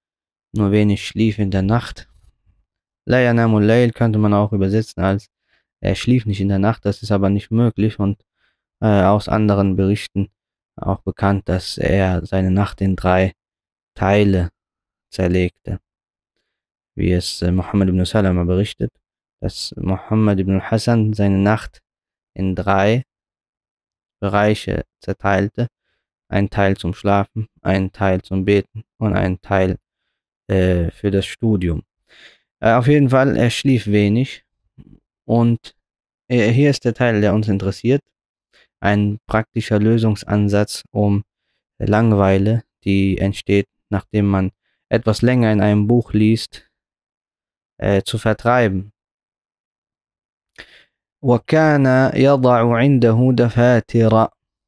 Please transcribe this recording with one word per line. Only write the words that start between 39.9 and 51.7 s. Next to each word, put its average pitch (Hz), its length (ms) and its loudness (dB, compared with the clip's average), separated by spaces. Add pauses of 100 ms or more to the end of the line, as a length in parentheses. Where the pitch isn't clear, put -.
um 104 340 -2 (540)
Langeweile, 104 840 2 (200)
die 98 340 0
entsteht, 101 500 -2 (220)
nachdem 101 380 -2
man 95 220 0 (380)
etwas 113 340 -2
länger 120 300 2
in 104 80 2
einem 104 260 2
Buch 120 280 0
liest, 107 560 -2 (1080)
äh, 101 260 -2
zu - 160 -8
vertreiben. 110 720 -2 (2250)
وكان 135 920 2